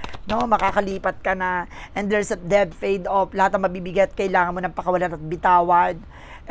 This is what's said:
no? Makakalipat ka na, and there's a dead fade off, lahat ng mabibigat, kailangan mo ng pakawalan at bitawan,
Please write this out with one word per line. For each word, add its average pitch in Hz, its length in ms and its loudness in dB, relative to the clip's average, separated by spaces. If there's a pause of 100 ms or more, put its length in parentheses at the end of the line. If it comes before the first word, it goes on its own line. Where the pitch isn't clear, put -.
(280)
no? 220 160 0
Makakalipat 196 800 0
ka 185 80 0
na, 185 340 -2 (300)
and 196 160 -2
there's 208 240 0
a - 20 -2
dead 180 380 2
fade 196 320 -2
off, 190 240 0
lahat 196 240 2
ng 190 80 0
mabibigat, 185 480 0
kailangan 185 400 0
mo 180 80 -6
ng 180 160 -6
pakawalan 180 400 0
at 156 80 -10
bitawan, 175 720 4 (560)